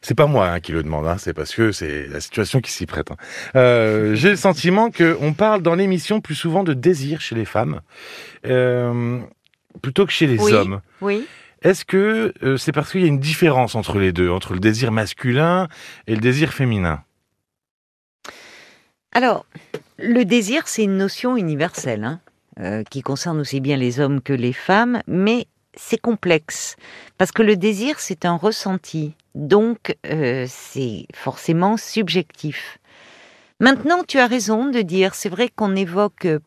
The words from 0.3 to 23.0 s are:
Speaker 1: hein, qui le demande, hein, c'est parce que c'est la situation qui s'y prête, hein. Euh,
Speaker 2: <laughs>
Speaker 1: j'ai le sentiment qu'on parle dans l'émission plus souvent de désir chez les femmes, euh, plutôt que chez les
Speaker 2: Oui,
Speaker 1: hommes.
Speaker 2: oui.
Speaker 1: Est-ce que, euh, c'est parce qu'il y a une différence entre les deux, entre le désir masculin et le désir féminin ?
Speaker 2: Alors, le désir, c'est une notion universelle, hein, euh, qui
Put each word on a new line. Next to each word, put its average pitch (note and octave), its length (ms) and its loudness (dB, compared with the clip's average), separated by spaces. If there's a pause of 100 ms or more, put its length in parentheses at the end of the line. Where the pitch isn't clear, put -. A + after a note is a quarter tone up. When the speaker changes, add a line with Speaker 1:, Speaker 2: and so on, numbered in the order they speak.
Speaker 1:
hein, F2 140 -2
qui - 100 -12
le D#2+ 100 -2
demande, D2+ 240 -4
hein, E2+ 140 -2
c'est E2+ 140 -8
parce D2+ 200 -8
que A2+ 200 0
c'est D2 340 -8
la D2 140 -10
situation - 400 -2
qui - 100 -10
s'y - 160 -8
prête, - 240 -8
hein. - 60 -14 (400)
Euh, A2 580 4
Speaker 2:
<laughs> - 0 -
Speaker 1:
j'ai D3 160 4
le G3+ 60 2
sentiment F#3+ 520 2
qu'on D#3+ 440 2
parle G#3 280 2
dans E3+ 140 2
l'émission G3 460 0
plus D#3 140 -6
souvent E3+ 280 0
de E3 100 0
désir D3 480 0
chez - 140 -8
les A2+ 100 -2
femmes, - 360 -2 (680)
euh, B2 720 0 (640)
plutôt C#3 240 2
que - 60 -6
chez E3+ 120 2
les B2 140 4
Speaker 2:
Oui, G#3 140 4
Speaker 1:
hommes. G2 260 2 (220)
Speaker 2:
oui. G3+ 260 -4 (360)
Speaker 1:
Est-ce F3+ 220 2
que, G#3+ 480 2 (100)
euh, C3+ 140 2
c'est D3+ 140 -4
parce D3 200 -2
qu'il F#3+ 100 0
y F3+ 40 4
a - 20 6
une C#3+ 120 2
différence C#3 560 2
entre G#2 240 -2
les F#2+ 140 4
deux, F2+ 160 2
entre F#2+ 240 -4
le F2+ 60 -4
désir A2 320 2
masculin C#3+ 760 0 (400)
et A2 80 0
le G#2+ 60 -2
désir B2+ 320 2
féminin ? F#2+ 480 0 (2000)
Speaker 2:
Alors, A#3+ 340 2 (520)
le A#3+ 280 2
désir, A#3 420 2
c'est - 160 -2
une G3 140 0
notion A3 380 -2
universelle, D3 680 -2
hein, D3+ 160 -6 (400)
euh, G#2 240 -6
qui C3+ 180 -10